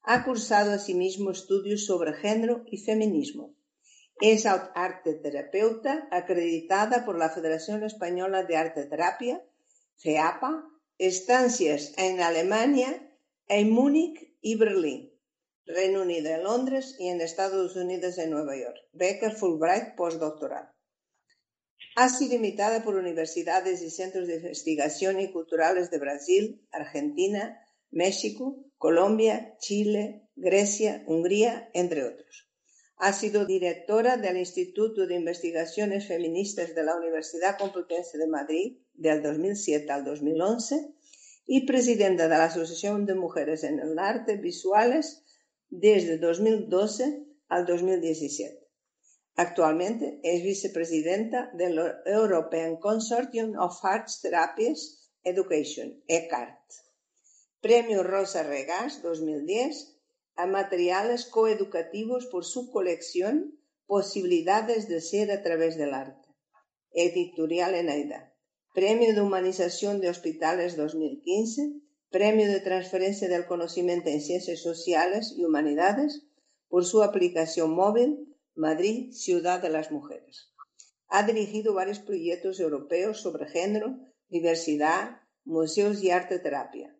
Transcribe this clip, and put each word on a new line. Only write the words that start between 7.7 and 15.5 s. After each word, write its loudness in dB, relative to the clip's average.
Española -2
de -2
Arte -2
Terapia, -2
ceapa, 0
estancias 2
en 0
Alemania, 2
en 4
Múnich 2
y -2
Berlín, 2